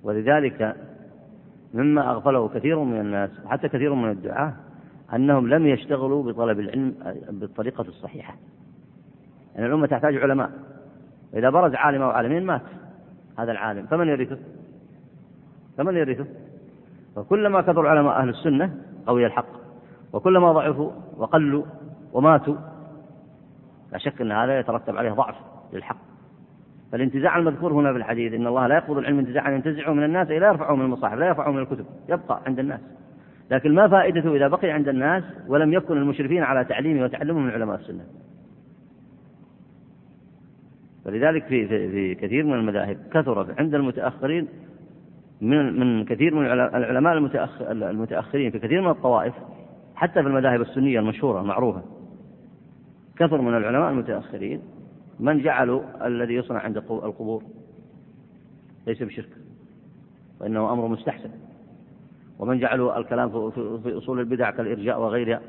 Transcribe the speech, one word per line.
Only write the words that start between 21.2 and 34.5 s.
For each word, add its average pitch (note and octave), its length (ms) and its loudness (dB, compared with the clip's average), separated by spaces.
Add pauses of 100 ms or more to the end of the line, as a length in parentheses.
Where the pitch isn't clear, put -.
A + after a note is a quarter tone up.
وماتوا C#3+ 440 4 (1400)
لا F#2 60 -8
شك - 220 -6
أن A2+ 120 -2
هذا B2+ 260 2
يترتب A2+ 380 -4
عليه A2+ 140 -2
ضعف A#2 240 -2 (380)
للحق. - 240 -10 (960)
فالانتزاع C3+ 460 0
المذكور D#3+ 340 0
هنا C#3+ 200 4
في B2 60 -2
الحديث، A#2 340 -4
إن A#2 140 -2
الله B2 200 2
لا C#3+ 100 6
يقبض D3 220 0
العلم C#3 200 0
انتزاعا C3+ 320 0
ينتزعه D3 420 -2
من D3 120 2
الناس، E3 240 2
لا E3 200 4
يرفعه D3+ 260 2
من C3 100 2
المصاحف، B2 340 -2
لا E3 80 2
يرفعه D3 240 0
من C#3 80 -2
الكتب، B2+ 280 -6 (220)
يبقى E3 380 -2
عند B2+ 120 -2
الناس. C3 220 -4 (680)
لكن D3 240 4
ما G3+ 140 8
فائدته E3 480 4
إذا C#3 120 4
بقي F#3 220 0